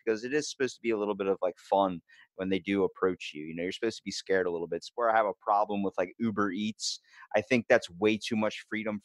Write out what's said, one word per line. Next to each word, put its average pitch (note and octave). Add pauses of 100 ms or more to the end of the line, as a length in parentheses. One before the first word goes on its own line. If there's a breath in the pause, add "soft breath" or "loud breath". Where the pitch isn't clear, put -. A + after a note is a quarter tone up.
because A2
it B2+
is D3
supposed B2+
to -
be A#2
a A2
little G#2
bit G2
of, F#2+
like, F2+
fun F#2+ (340 soft breath)
when F#2+
they F#2+
do G2
approach F#2
you, D2+
you D#2+
know, E2+
you're F#2
supposed -
to -
be G2+
scared F#2+
a F2+
little E2+
bit. E2
It's -
where A#2
I A2
have A2
a F#2+
problem G#2
with, F#2+
like, F#2
Uber G#2
Eats. G#2+ (380 loud breath)
I G#2+
think A#2+
that's A2+
way G#2+
too -
much G#2+
freedom G#2+